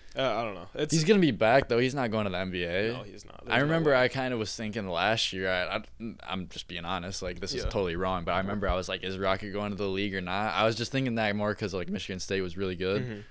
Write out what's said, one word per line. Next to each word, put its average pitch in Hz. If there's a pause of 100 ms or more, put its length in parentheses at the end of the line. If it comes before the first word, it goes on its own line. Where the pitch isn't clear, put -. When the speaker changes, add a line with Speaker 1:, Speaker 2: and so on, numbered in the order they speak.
(160)
Speaker 1:
Uh, 123
I -
don't 104
know. 87
It's 143
Speaker 2:
He's 160
gonna 202
be 165
back, 110
though. 117
He's 127
not 127
going 107
to 98
the 90
N 92
B 90
A. 98
Speaker 1:
No, 101
he's -
not. -
Speaker 2:
I -
Speaker 1:
There's 117
no 139
Speaker 2:
remember 156
Speaker 1:
way. 127
Speaker 2:
I 127
kinda 127
was 107
thinking 107
last 98
year, 95
I, 90
I, 110 (460)
I'm 95
just -
being 87
honest, 90
like, 90
this 95
is 120
Speaker 1:
Yeah. 110
Speaker 2:
totally 92
wrong, 92
but 90
I 90
remember 98
I 90
was 92
like, 95
"Is 92
Rocket 95
going 104
to 101
the 101
league 98
or 95
not?" 92
I 104
was 113
just 113
thinking 131
that 107
more 104
'cause, 98
like, 90
Michigan 95
State 98
was 92
really 95
good, 95
Speaker 1:
Mm-hmm. 110 (120)